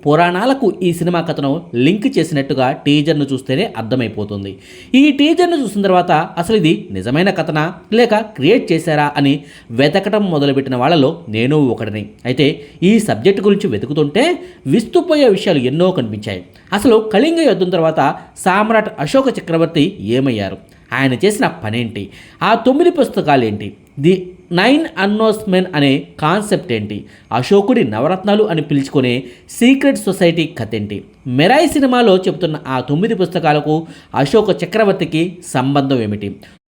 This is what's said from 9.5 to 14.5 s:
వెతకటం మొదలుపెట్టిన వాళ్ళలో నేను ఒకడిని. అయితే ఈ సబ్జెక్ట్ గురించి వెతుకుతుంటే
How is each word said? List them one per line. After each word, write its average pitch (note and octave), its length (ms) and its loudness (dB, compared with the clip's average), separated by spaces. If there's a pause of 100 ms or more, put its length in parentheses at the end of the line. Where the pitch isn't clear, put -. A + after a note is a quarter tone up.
వెతకటం F#3+ 600 0
మొదలుపెట్టిన C#3 460 0
వాళ్ళలో C#3+ 520 2
నేను A#2 280 0
ఒకడిని. A2 520 -2 (160)
అయితే C#3 360 0 (220)
ఈ G#3+ 160 4
సబ్జెక్ట్ D3+ 420 0
గురించి G3+ 280 2
వెతుకుతుంటే D3 720 -2 (280)